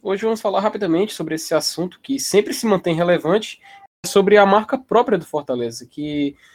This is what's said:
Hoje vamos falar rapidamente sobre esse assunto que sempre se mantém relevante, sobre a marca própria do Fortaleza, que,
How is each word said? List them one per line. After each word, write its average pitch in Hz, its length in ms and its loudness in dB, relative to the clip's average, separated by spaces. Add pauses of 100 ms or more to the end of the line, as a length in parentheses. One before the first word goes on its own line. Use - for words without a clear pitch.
Hoje 196 220 -4
vamos 220 180 -2
falar 196 180 -2
rapidamente 202 540 0
sobre 160 200 -6
esse 156 200 -4
assunto 165 460 -4
que 277 200 -4
sempre 208 320 0
se - 140 -6
mantém 185 280 0
relevante, 175 680 0 (420)
sobre 196 320 4
a 208 80 8
marca 208 320 2
própria 233 400 0
do 165 80 -4
Fortaleza, 123 640 -6
que, 147 500 -6 (180)